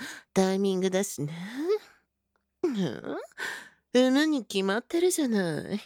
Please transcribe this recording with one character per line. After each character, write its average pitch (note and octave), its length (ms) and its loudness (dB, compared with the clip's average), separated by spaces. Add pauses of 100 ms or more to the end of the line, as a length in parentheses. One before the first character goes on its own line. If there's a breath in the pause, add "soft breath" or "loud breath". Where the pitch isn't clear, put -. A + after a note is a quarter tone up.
(340 loud breath)
タ F#3+ 200 4
イ F#3+ 40 0
ミ G3 160 2
ン F#3 60 0
グ F#3+ 100 2
だ F#3 120 2
し - 200 -6
ね。 D3+ 100 -4 (1300 loud breath)
う F4+ 60 2
ん？ G3+ 500 -2 (760 loud breath)
産 B3+ 160 6
む C#4+ 160 4
に D4 180 0
決 F#3+ 180 -2
ま G3 160 2
っ B3 40 -2
て - 180 -2
る F4+ 100 4
じ E4 120 0
ゃ C4+ 60 2
な F#3 460 0
い。 G#3 120 -4